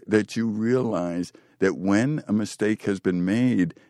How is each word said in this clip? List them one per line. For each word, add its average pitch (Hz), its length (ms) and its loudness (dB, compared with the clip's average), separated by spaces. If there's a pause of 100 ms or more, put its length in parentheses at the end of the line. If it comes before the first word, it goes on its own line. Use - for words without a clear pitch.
that 107 280 0
you 113 120 -2
realize 107 840 -2 (280)
that 95 180 2
when 107 500 0
a 104 60 -2
mistake 107 500 0
has 101 160 -2
been 90 260 0
made, 104 480 2 (160)